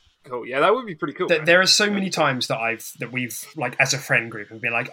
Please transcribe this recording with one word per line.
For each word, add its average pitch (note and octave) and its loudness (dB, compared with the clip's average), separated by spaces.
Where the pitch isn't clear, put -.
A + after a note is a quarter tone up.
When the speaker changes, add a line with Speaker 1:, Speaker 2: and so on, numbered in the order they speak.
Speaker 1:
cool. A#2+ -10
Yeah, B2+ -2
that F3+ 6
would B3 -4
be F#3 -10
pretty D3 -6
cool, A3 -4
Speaker 2:
th-, D#3+ 4
Speaker 1:
man. D3+ -8
Speaker 2:
there F3 8
are F#3 4
so G#3 4
Speaker 1:
That'd G#3 0
Speaker 2:
many G3 0
Speaker 1:
be F3 -4
cool. D#3+ 0
Speaker 2:
times B2+ 0
that B2 0
I've, A2+ -4
that A#2 -8
we've, B2 -6
like, B2 -6
as C#3 2
a C3+ -2
friend A#2 0
group, G#2+ -12
have A2+ -16
been A#2 -2
like, A#2 -2